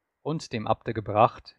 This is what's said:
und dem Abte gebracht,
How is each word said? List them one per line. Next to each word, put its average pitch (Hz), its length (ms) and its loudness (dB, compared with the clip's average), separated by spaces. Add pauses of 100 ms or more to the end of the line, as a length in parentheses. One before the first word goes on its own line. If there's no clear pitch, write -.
(220)
und 151 300 -6
dem 110 140 -4
Abte 113 280 -2
gebracht, - 640 0